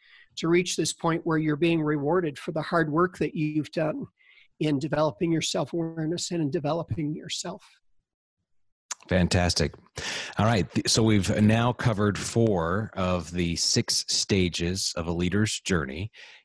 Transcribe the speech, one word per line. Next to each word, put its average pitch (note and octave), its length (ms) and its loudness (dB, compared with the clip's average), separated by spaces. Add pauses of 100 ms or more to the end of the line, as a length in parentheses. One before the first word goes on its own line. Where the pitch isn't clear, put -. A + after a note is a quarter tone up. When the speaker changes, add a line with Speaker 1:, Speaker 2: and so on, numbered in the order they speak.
(380)
Speaker 1:
to D#3+ 100 -2
reach F3 280 2
this D#3+ 160 0
point E3 320 -2
where D#3+ 140 2
you're D#3 160 2
being E3 260 2
rewarded D3+ 560 0
for - 140 -10
the D#3 120 -4
hard E3 280 0
work F3 280 2
that D3+ 160 -2
you've D3+ 360 -2
done D#3 360 -4 (520)
in D3+ 220 0
developing D3+ 500 0
your D#3+ 100 2
self-awareness E3 920 -4
and E3+ 100 -2
in C#3+ 80 0
developing D3+ 640 -4
yourself. - 480 -10 (1500)
Speaker 2:
Fantastic. F2 640 2 (640)
All G#2 100 4
right. A2 220 2
Th-, - 200 -2
so - 140 4
we've G#2 380 4
now A2+ 320 4
covered G#2 460 0
four G#2 760 0
of F2+ 360 -2
the E2+ 240 0
six - 540 0
stages F#2 880 0
of E2 100 -4
a E2+ 60 -2
leader's F2+ 480 0
journey. D#2+ 500 -2 (340)